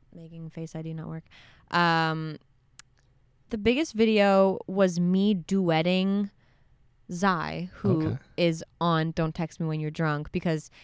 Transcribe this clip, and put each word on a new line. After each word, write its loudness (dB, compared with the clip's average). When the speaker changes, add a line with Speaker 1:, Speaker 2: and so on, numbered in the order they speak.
Speaker 1:
making -16
Face -10
I -8
D -8
not -10
work. -10
Um, 2
the -4
biggest 0
video 4
was 2
me 4
duetting 0
Zai, -2
who 0
Speaker 2:
Okay. -4
Speaker 1:
is 0
on 0
Don't -4
Text -8
Me -4
When -4
You're -4
Drunk, -4
because -4